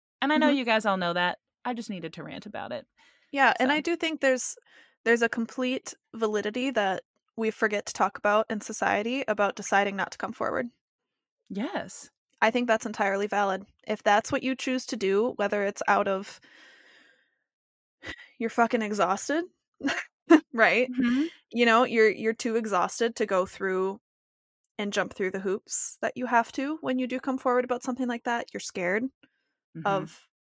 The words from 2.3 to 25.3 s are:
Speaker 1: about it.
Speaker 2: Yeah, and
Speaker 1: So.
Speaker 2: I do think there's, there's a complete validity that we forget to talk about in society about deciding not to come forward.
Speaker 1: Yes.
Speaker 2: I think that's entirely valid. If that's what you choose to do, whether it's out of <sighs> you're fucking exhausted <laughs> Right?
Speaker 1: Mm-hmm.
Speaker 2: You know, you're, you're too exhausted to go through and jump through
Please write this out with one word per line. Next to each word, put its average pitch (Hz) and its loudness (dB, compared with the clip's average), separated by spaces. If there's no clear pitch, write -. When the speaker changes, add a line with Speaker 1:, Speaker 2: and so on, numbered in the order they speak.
Speaker 1:
about 117 -10
it. 123 -10
Speaker 2:
Yeah, 269 4
and 262 4
Speaker 1:
So. 294 2
Speaker 2:
I 302 0
do 339 -2
think 320 -4
there's, 262 0
there's 233 4
a 233 2
complete 254 -4
validity 220 -2
that 202 -2
we 220 0
forget 208 -2
to - -10
talk 196 0
about 208 2
in 208 -4
society 220 -2
about 208 0
deciding 202 0
not - -4
to - -16
come 196 -8
forward. - -4
Speaker 1:
Yes. 202 -8
Speaker 2:
I 214 4
think 240 -2
that's 226 0
entirely 202 -2
valid. 196 -2
If 214 -4
that's 214 2
what 269 0
you 262 -2
choose 254 -4
to 247 -6
do, 202 2
whether 202 0
it's 202 -4
out 202 4
of 196 -6
<sighs> - -16
you're 226 -4
fucking 233 2
exhausted 208 2
<laughs> - 2
Right? 226 4
Speaker 1:
Mm-hmm. 247 2
Speaker 2:
You 240 4
know, 233 6
you're, 220 6
you're 220 0
too 226 -2
exhausted 220 0
to 220 0
go 190 2
through 190 -4
and 202 -4
jump 196 -2
through 185 -2